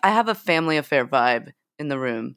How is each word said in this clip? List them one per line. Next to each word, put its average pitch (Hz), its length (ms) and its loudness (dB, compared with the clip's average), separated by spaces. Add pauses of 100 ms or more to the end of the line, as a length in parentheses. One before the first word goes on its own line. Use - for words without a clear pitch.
I 190 60 4
have 220 180 2
a 220 80 -2
family 165 400 0
affair 143 300 0
vibe 120 480 0 (260)
in 151 80 -8
the 139 100 -4
room, 127 400 -6